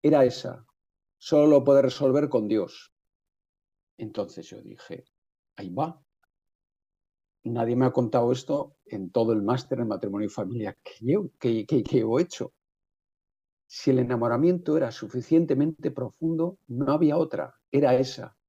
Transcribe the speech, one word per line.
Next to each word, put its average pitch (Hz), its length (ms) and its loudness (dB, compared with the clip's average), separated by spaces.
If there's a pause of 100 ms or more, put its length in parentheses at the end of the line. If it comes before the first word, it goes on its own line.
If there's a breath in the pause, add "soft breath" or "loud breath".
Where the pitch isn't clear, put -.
Era 147 220 6
esa. 95 400 -4 (540)
Solo 151 300 4
lo 143 160 6
puede 139 180 6
resolver 135 460 0
con 110 180 0
Dios". 104 460 -4 (1040)
Entonces - 520 -10
yo - 100 -18
dije, - 440 -18 (520)
"Ahí 95 160 -12
va. 156 300 -6 (1400)
Nadie 120 320 -2
me 127 80 2
ha 127 80 2
contado 120 400 0
esto - 440 -6 (100)
en 95 240 -10
todo 113 240 0
el 104 80 0
máster 127 380 -4
en 113 80 -4
matrimonio 101 380 -6
y 98 40 -6
familia 104 520 -8
que - 220 -20
llevo, 165 340 0
que, 113 280 -2
que, 131 160 0
que 127 180 0
he 113 220 0
hecho. - 320 -8 (1120)
Si - 240 -4
el 127 100 4
enamoramiento 127 760 0
era 135 140 0
suficientemente 147 1000 0
profundo, 160 680 -4 (100)
no 139 240 -2
había 151 240 4
otra. - 420 -4 (140)
Era 139 220 4
esa. 131 420 -2 (120)